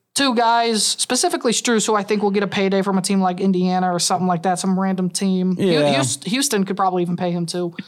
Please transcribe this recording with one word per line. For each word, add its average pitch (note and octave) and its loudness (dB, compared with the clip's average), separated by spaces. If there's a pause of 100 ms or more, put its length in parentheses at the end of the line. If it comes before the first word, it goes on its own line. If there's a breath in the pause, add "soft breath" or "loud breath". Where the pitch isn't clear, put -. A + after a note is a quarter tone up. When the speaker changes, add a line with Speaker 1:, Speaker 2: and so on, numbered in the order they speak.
(140)
Speaker 1:
Two C4+ 2
guys, A#3 2
specifically C4 0
Strus, A3 0
who A3 2
I G3+ 2
think G3+ -2
will G#3 2
get G3 0
a G3+ -2
payday G3 0
from F#3+ 0
a F#3 0
team G3 0
like F3+ 0
Indiana F#3 0
or F3 0
something F3+ 0
like F3 0
that, F3+ 0
some F#3+ 0
random F#3 0
team. F#3 0
Hu-, G3 0
Speaker 2:
Yeah. D3 2
Speaker 1:
Hous-, C3 -4
Houston A#3 0
could F#3+ -4
probably F#3 0
even F3 -2
pay F3+ -2
him E3+ -2
too. F3 -4 (120 loud breath)